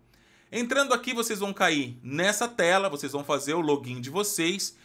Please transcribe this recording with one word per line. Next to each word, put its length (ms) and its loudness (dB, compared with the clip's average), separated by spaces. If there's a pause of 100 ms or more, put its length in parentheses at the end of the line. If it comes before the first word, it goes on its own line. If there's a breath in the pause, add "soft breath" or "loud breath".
(520 soft breath)
Entrando 400 2
aqui, 220 -2
vocês 240 -2
vão 160 -4
cair 480 2
nessa 440 0
tela, 440 4
vocês 220 -6
vão 120 -4
fazer 300 0
o 60 2
login 400 0
de 100 -8
vocês, 760 -2